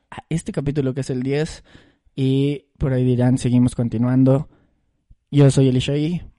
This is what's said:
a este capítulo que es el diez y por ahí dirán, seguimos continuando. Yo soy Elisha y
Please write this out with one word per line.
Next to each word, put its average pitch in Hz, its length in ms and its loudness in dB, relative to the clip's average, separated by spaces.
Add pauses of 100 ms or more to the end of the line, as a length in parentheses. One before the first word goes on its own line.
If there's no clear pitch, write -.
(100)
a - 80 -16 (100)
este 165 240 -6
capítulo 139 420 -4
que 135 60 -6
es 127 100 -8
el 127 140 -6
diez 143 400 -6 (500)
y 139 520 -2 (120)
por 135 140 -2
ahí 127 120 0
dirán, 127 340 2
seguimos 123 360 2
continuando. 127 760 0 (840)
Yo 143 200 6
soy 135 180 2
Elisha 131 280 -2
y 156 260 -4 (160)